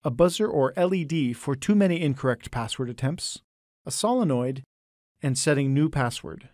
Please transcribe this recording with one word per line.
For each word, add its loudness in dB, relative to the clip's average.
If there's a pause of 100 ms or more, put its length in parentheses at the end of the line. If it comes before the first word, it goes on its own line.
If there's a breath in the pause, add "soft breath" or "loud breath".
a -2
buzzer 2
or 0
L 2
E 0
D 0
for -4
too 2
many 4
incorrect -2
password -6
attempts, -6 (440)
a -8
solenoid, 0 (580)
and 0
setting 2
new 4
password. -4